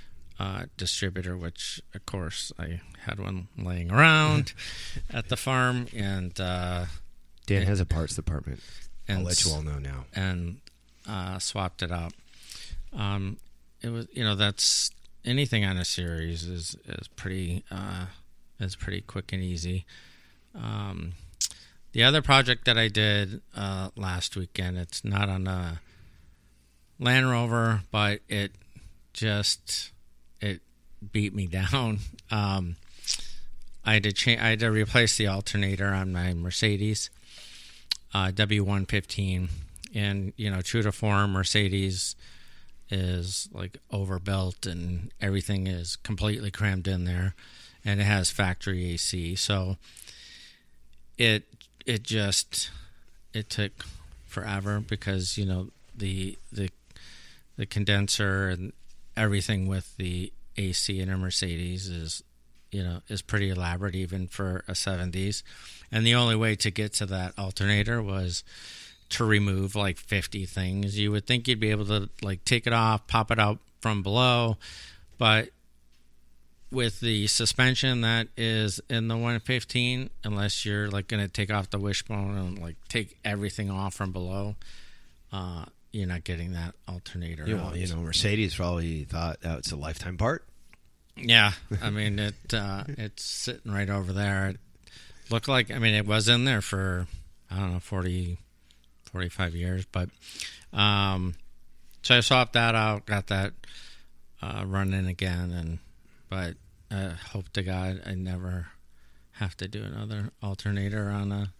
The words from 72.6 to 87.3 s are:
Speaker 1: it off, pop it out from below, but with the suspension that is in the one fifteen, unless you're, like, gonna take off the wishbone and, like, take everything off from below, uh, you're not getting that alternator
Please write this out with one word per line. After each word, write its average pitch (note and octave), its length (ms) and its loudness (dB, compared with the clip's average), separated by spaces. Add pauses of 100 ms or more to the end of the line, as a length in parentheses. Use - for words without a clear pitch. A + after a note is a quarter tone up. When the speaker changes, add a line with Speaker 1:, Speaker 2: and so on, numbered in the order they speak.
Speaker 1:
it A#2 60 4
off, A2+ 340 4
pop A2 240 4
it A2+ 80 4
out G#2+ 200 4 (200)
from G#2 240 2
below, A#2 540 4 (600)
but A2 320 6 (1200)
with B2 300 0
the G#2+ 280 2
suspension B2+ 760 2
that A2+ 340 4
is A2 540 0
in A2+ 180 0
the A2+ 80 0
one A#2 240 0
fifteen, B2+ 680 0 (160)
unless G#2 400 0
you're, G#2 240 0
like, G2+ 180 -2
gonna G2+ 220 0
take G2+ 200 -2
off G2+ 200 0
the G2+ 100 -2
wishbone G2+ 580 -2
and, F#2 220 -4
like, E2+ 160 -8 (140)
take A2 340 -4
everything G2+ 480 -2
off F#2+ 220 -2
from F#2+ 180 -4
below, F#2 460 -4 (720)
uh, F2+ 320 -6 (300)
you're G2+ 120 -2
not F2+ 200 -4
getting F2 260 -4
that F2 240 -4 (140)
alternator E2+ 580 -8